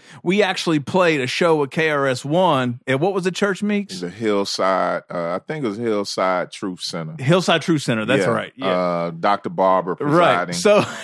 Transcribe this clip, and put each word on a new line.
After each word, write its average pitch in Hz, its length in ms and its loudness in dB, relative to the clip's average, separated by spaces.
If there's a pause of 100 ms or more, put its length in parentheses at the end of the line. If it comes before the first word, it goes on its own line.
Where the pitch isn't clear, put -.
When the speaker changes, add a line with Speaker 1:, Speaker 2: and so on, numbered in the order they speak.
(220)
Speaker 1:
we 190 180 2
actually 185 380 0
played 165 420 2
a 127 60 -2
show 165 300 2
with 143 160 -2
K 160 180 0
R 139 160 0
S 127 180 -2
One 143 640 2
at, 131 140 2
what 190 120 2
was 185 120 -2
the 185 80 -2
church, 196 280 -2
Meeks? 202 400 -4
Speaker 2:
The 87 80 -6
Hillside, 95 920 0 (100)
uh, 85 220 -4
I 92 100 -6
think 156 200 -6
it 113 40 -2
was 101 100 -6
Hillside 98 720 -2
Truth 92 300 -8
Center. 80 400 -8
Speaker 1:
Hillside 170 400 2
Truth 156 200 0
Center, 110 220 -2
that's 113 200 2
Speaker 2:
Yeah. 101 60 2
Speaker 1:
right. 107 240 -4
Yeah. 127 140 -8
Speaker 2:
Uh, 87 420 0
Doctor 98 400 0
Barber 92 480 2
Speaker 1:
Right. 170 480 2
Speaker 2:
presiding. 175 80 -6
Speaker 1:
So, 202 280 4 (220)